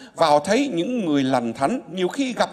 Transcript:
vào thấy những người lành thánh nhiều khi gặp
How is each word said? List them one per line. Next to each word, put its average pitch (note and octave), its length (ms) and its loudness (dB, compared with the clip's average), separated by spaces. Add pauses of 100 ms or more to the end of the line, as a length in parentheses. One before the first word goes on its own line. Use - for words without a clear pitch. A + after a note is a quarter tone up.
(140)
vào D3+ 260 4
thấy A#3+ 340 0
những G3+ 320 -2
người C#3+ 180 2
lành B2 280 0
thánh E3 280 -2 (120)
nhiều F3+ 160 -2
khi B3+ 240 -4
gặp F#3+ 200 -2